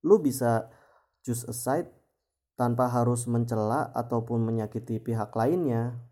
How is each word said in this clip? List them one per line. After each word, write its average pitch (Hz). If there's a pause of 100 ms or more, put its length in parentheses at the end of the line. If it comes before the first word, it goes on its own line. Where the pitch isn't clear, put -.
lu 196
bisa 120 (560)
choose 120
a 110
side 151 (720)
tanpa 120
harus 120
mencela 117
ataupun 120
menyakiti 113
pihak 113
lainnya. 120 (140)